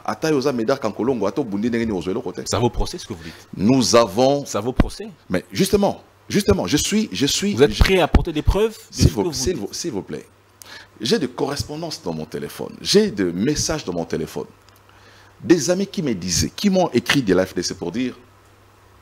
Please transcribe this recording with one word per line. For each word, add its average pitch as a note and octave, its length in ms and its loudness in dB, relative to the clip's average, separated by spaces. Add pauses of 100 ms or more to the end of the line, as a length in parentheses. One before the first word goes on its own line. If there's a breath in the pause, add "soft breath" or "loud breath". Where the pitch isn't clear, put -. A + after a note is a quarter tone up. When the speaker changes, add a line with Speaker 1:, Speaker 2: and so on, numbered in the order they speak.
Speaker 1:
Ata D#3+ 240 -4
yo D3 100 2
za C3+ 140 0
Médard B2 260 0
Kankolongo, G#2+ 460 -2
ata G#2 160 -2
obundi G#2 280 -2
ndenge A#2 160 0
ni A2 60 -2
ozwelo F#2 300 -4
kote. F2+ 240 -8
Speaker 2:
Ça G2 140 -2
vaut A#2 100 4
procès, - 300 -2
ce - 80 -16
que G#2+ 60 -10
vous E2 100 -14
dites. - 240 -16 (100)
Speaker 1:
Nous A2 380 4
avons B2 500 4
Speaker 2:
Ça G#2 160 -4
vaut B2 100 -4
procès. - 380 -10 (200)
Speaker 1:
Mais F2+ 220 0
justement, G3 520 0 (240)
justement, F#3+ 380 0
je C#3 120 0
suis, G#3+ 340 0
je F#2 140 -2
suis, G3 280 0
Speaker 2:
Vous A#2+ 100 6
êtes B2 80 4
Speaker 1:
je - 120 4
Speaker 2:
prêt F#3+ 160 4
à D#3+ 60 4
apporter - 280 2
des D3+ 80 -4
preuves G#3+ 340 2 (160)
de - 40 -16
Speaker 1:
S'il - 140 4
Speaker 2:
ce - 40 -8
Speaker 1:
vous, G#2 80 0
Speaker 2:
que F2+ 60 2
vous D3 60 -4
Speaker 1:
s'il C3 200 -2
Speaker 2:
dites ? B2 80 -6
Speaker 1:
vous, G2 100 -8
s'il E3+ 200 -8
vous G2 100 -6
plaît. D2 240 -12 (760 loud breath)
J'ai E3+ 200 2
des C4 80 -2
correspondances D3+ 760 -6
dans E2+ 120 -6
mon D#2 120 -8
téléphone. - 560 -10
J'ai G3+ 300 4
des G2 140 0
messages C3+ 600 -2
dans F2+ 80 -6
mon E2+ 120 -4
téléphone. D#2 420 -6 (960 soft breath)
Des D#3+ 260 4
amis F#3+ 180 2
qui G3 140 -6
me C3+ 140 0
disaient, E2+ 340 -2
qui - 200 0
m'ont F#3 220 4
écrit C3+ 300 2
de F#2+ 120 4
la F#2 120 4
F - 80 -12
D F2+ 80 -4
C F2+ 140 -4
pour F2 160 -6
dire, A#2+ 240 -4 (840)